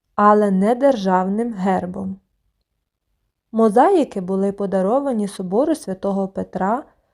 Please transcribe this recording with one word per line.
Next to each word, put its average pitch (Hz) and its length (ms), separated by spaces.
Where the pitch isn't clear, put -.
але 208 360
не 196 240
державним 214 800
гербом. 185 640
Мозаїки 233 680
були 190 300
подаровані 202 760
собору 202 480
Святого 190 520
Петра 190 560